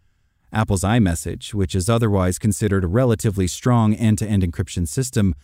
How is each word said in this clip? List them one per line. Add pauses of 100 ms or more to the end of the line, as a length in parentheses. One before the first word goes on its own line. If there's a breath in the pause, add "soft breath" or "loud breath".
(520)
Apple's
iMessage,
which
is
otherwise
considered
a
relatively
strong
end-to-end
encryption
system, (100)